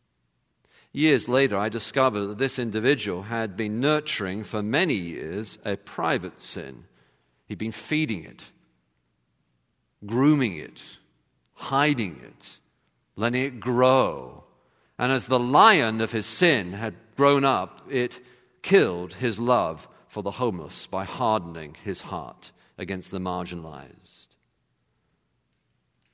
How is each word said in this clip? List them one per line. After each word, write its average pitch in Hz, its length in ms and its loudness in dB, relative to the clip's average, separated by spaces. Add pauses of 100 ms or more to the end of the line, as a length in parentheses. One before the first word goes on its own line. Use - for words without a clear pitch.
(920)
Years 143 360 4
later, 123 300 4
I 104 100 0
discovered 110 600 0
that 101 100 -8
this 131 220 -2
individual 110 640 0
had 110 340 -6
been 107 220 -2
nurturing 123 640 -2
for 107 180 -6
many 139 320 0
years 85 720 -6
a 101 120 -4
private 135 640 -4
sin. 67 440 -12 (640)
He'd 104 100 -10
been 110 140 -4
feeding 117 520 -4
it, - 280 -20 (1500)
grooming 123 520 2
it, - 400 -16 (580)
hiding 127 680 0
it, - 360 -20 (560)
letting 120 260 0
it 127 180 -6
grow. 120 840 2 (560)
And 123 120 0
as 123 140 -2
the 123 140 2
lion 127 640 6
of 110 100 -2
his 110 160 -2
sin 113 460 2
had 107 200 -6 (240)
grown 143 260 6
up, 104 460 0
it 123 340 -4 (380)
killed 90 540 2
his 107 240 -2
love 104 480 2 (200)
for - 140 -8
the 98 100 -4
homeless 92 560 -6
by 95 180 -6
hardening 85 680 -2 (120)
his 98 160 -6
heart - 500 -12 (260)
against 92 340 -10
the 98 60 -6
marginalized, 90 1120 -10 (1900)